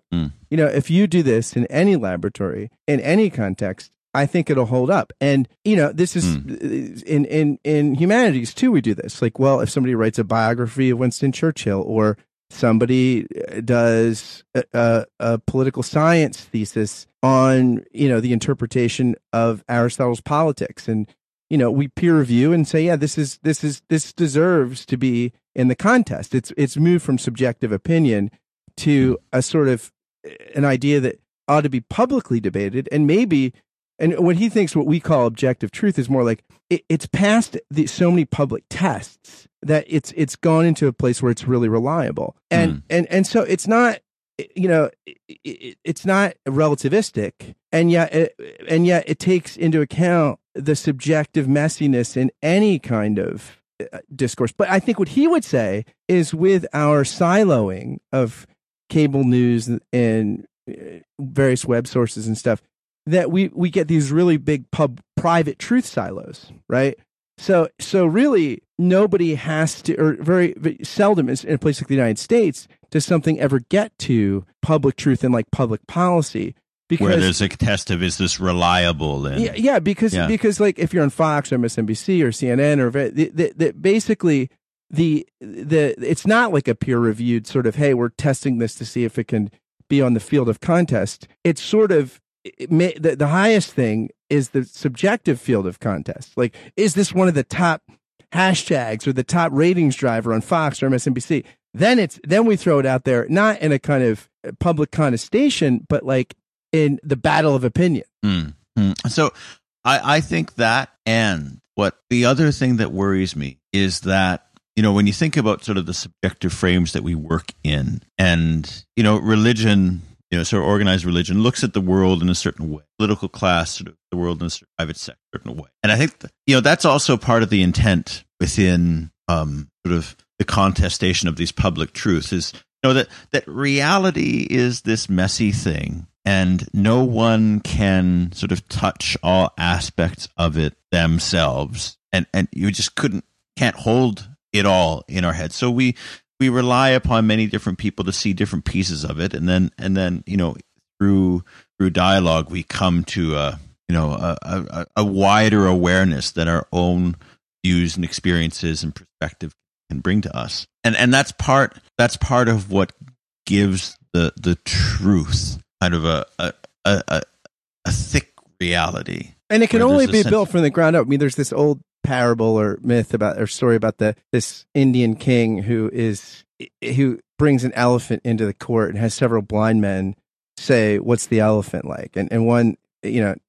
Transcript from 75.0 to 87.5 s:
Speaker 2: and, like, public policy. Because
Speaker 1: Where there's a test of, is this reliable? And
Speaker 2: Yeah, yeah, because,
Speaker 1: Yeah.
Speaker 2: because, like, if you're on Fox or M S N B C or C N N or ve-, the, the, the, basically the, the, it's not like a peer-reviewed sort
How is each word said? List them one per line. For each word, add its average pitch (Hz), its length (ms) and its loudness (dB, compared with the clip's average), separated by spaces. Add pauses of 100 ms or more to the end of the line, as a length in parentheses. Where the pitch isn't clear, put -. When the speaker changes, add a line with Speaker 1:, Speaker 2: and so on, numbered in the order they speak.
Speaker 2:
and, 127 100 2
like, 117 160 -2
public 113 380 -4
policy. 170 640 -2 (360)
Because 170 180 0
Speaker 1:
Where 127 100 2
there's 92 240 0
a 98 60 2
test - 420 -2
of, 90 140 -2
is 87 140 -2
this 92 220 -2
reliable? 87 840 0
And 69 160 -4
Speaker 2:
Yeah, - 140 -4
yeah, 240 240 0
because, 196 340 -2
Speaker 1:
Yeah. 175 140 0
Speaker 2:
because, 208 320 0
like, 208 180 2
if 165 160 -2
you're 170 100 2
on 139 60 2
Fox 151 420 -2
or 139 40 0
M 120 100 0
S 113 120 -6
N 113 80 -2
B 107 80 -2
C 180 280 0
or 123 100 2
C 123 180 -4
N 123 100 0
N 143 200 2
or 123 100 0
ve-, 131 200 -2
the, 151 200 -2
the, 160 260 -2
the, 160 180 0
basically 170 760 0 (400)
the, 151 360 0 (140)
the, 147 560 -2 (100)
it's 151 220 -2
not 220 260 2
like 143 140 0
a 196 80 2
peer-reviewed 117 720 0
sort 127 180 0